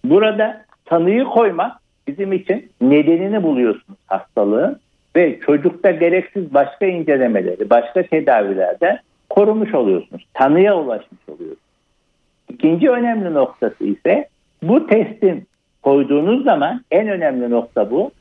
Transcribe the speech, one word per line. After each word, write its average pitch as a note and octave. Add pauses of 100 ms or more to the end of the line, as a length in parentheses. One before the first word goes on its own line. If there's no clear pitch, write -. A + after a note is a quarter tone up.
Burada G#3 (240)
tanıyı F#3
koymak G#3+ (360)
bizim G3
için F#3+ (120)
nedenini G3
buluyorsunuz B2
hastalığın G#2+ (360)
ve E3
çocukta D3+
gereksiz E3+
başka C#3+
incelemeleri, A#2
başka A#2+
tedavilerden C3+ (300)
korumuş G#3
oluyorsunuz. G2
Tanıya F3+
ulaşmış B2
oluyorsunuz. D#2 (920)
İkinci E3+
önemli A#3
noktası B2+
ise F#3 (360)
bu A#3+
testin G3 (340)
koyduğunuz C#3+
zaman F#3+ (100)
en G#3
önemli C#3
nokta A#2
bu. G3